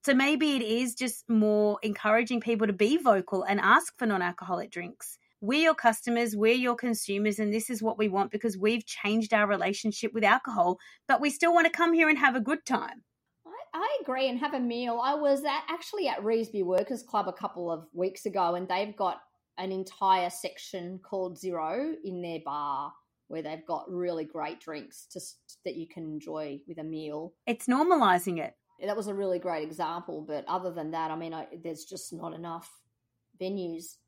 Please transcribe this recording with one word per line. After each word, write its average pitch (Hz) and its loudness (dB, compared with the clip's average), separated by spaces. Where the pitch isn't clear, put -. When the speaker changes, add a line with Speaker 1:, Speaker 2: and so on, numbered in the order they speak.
Speaker 1:
So 277 4
maybe 285 4
it 240 0
is 233 0
just 247 -6
more 208 6
encouraging 220 2
people 226 0
to 208 2
be 214 4
vocal 202 4
and 202 0
ask 233 4
for 247 -2
non-alcoholic 180 -2
drinks. - -10
We're 262 2
your 320 6
customers, 233 2
we're 220 6
your 247 2
consumers, 214 0
and 208 0
this 220 -2
is 214 -4
what 220 0
we 214 2
want 196 0
because 208 -2
we've 214 2
changed 214 0
our 208 4
relationship 196 -2
with 220 0
alcohol, 202 4
but 247 4
we 285 2
still 339 4
wanna 330 6
come 330 4
here 330 6
and 302 4
have 262 6
a 254 2
good 294 -2
time. - -4
Speaker 2:
I 480 -2
agree, 262 0
and 247 -2
have 285 -2
a 269 -2
meal. 240 -2
I 277 2
was 285 2
at, 302 0
actually 339 -4
at 226 -2
Revesby 220 0
Workers 190 0
Club 208 -2
a 185 -4
couple 175 -6
of 160 -6
weeks 185 -4
ago, 180 2
and 185 -6
they've 208 -2
got 185 -2
an 190 -6
entire 190 2
section 185 -10
called 185 -6
Zero 185 -4
in 180 -6
their 170 -6
bar 143 -4
where 160 -8
they've 156 -10
got 165 -6
really 175 -4
great 156 -8
drinks - -14
to 185 -12
s-, - -14
that 143 -6
you 165 -10
can 165 -14
enjoy 151 -10
with 160 -14
a 151 -10
meal. 156 -10
Speaker 1:
It's 233 -4
normalising 247 4
it. - -6
Speaker 2:
Yeah, 190 -6
that 208 -2
was 208 -4
a 208 -6
really 190 0
great 170 -4
example, 160 -8
but 151 -6
other 180 -2
than 160 -8
that, 160 -2
I 156 -6
mean, 165 -8
I, 160 -10
there's 160 -8
just - -14
not 165 -10
enough 170 -10
venues. 180 -6